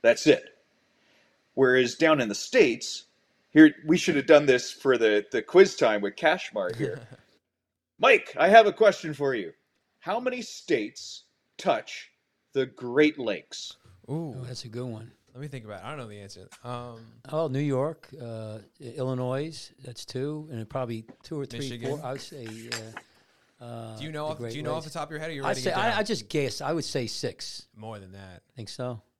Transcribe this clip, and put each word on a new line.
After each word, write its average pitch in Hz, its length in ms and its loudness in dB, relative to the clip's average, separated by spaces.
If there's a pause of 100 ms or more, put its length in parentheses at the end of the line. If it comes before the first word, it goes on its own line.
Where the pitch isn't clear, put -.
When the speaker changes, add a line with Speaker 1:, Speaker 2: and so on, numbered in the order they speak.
Speaker 1:
That's 117 260 4
it. - 300 2 (960)
Whereas 127 440 4
down 156 260 4
in 107 80 -2
the 101 40 -4
States, - 720 0 (460)
here, 151 240 10 (100)
we 156 140 2
should 165 180 0
have 131 100 -2
done 147 200 8
this 127 260 4
for 131 240 2
the, 107 340 4
the 117 120 -2
quiz 196 340 6
time 110 240 2
with 101 160 -4
Kashmar 110 640 0
here. - 200 -6 (500)
Speaker 2:
<laughs> - 500 -20
Speaker 1:
Mike, - 400 4
I 165 100 4
have 220 180 10
a 196 60 2
question 190 400 2
for 139 220 -2
you. 95 180 -6 (480)
How 202 180 -4
many 254 220 -4
states - 840 -6 (340)
touch - 520 -4 (440)
the 135 100 0
Great 135 540 0
Lakes? - 580 -8 (320)
Speaker 2:
Ooh. 151 300 -8
Speaker 3:
Oh, 127 80 -12
that's 123 180 -14
a 123 40 -14
good 120 180 -10
one. 113 260 -12 (220)
Speaker 2:
Let 127 80 -16
me 147 60 -12
think 131 160 -14
about 104 160 -14
it. 90 40 -20
I 117 60 -12
don't 151 80 -10
know 120 100 -12
the 104 120 -16
answer. 95 280 -18 (160)
Um, 120 340 -12 (320)
Speaker 3:
Oh, 156 160 -2
New 135 140 -2
York, 147 480 -2 (120)
uh, 110 380 -12 (220)
I-, - 40 -20 (120)
Illinois, 131 760 -6 (140)
that's 123 200 -14
two, 151 460 -8
and 113 180 -10
probably 117 360 -8 (180)
two 160 160 -10
or 139 80 -8
three, 120 140 -12
Speaker 2:
Michigan? 127 380 -8
Speaker 3:
four. 151 80 -12
I 127 60 -8
would 139 80 -10
say, 135 260 -16 (1120)
uh, 123 40 -20
uh, 113 340 -14
Speaker 2:
Do 139 60 -12
you 156 80 -10
know 151 140 -8
Speaker 3:
the 156 60 -6
Speaker 2:
off, 156 60 -10
Speaker 3:
Great 117 140 -8
Speaker 2:
do 117 40 -10
you 151 60 -10
know 151 100 -4
off 160 120 -6
Speaker 3:
Lakes. 151 100 -16
Speaker 2:
the 170 40 -8
top 147 100 -8
of - 40 -16
your 165 80 -10
head, 160 100 -10
or 160 40 -10
you're 139 100 -10
Speaker 3:
I'd 151 40 -2
Speaker 2:
writing - 160 -4
Speaker 3:
say, 185 60 0
Speaker 2:
it 165 40 -4
down? 190 100 0
Speaker 3:
I, 226 140 0
I 214 40 0
just 196 260 -4
guess. 139 320 -2
I 143 120 -4
would 165 120 -2
say 123 220 -4
six. - 600 -10 (100)
Speaker 2:
More 107 220 -14
than 95 140 -18
that. 95 300 -20 (140)
Speaker 3:
Think 110 120 -12
so? 123 340 -8 (180)